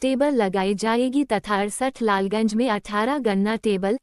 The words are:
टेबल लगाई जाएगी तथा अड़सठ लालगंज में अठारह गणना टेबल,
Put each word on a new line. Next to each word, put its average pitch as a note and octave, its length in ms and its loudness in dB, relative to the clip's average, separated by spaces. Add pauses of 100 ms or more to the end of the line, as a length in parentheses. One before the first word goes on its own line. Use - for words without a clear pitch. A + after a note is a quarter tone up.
टेबल C4 340 2
लगाई G3 400 2
जाएगी A#3+ 500 0
तथा G#3 360 -2
अड़सठ A#3 420 -4
लालगंज G#3 520 0
में A#3+ 160 0
अठारह G#3 480 -2
गणना G#3+ 380 0
टेबल, G3+ 460 0